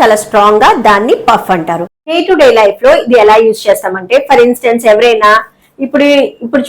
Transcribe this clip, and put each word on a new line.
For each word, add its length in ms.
చాలా 140
స్ట్రాంగ్ 480
గా 100
దాన్ని 420
పఫ్ 360
అంటారు. 360
Day 200
to 120
day 140
life 280
లో 200
ఇది 160
ఎలా 160
యూజ్ 340
చేస్తామంటే, 640
for 160
instance, 400
ఎవరైనా 560
ఇప్పుడు, 240
ఇప్పుడు 640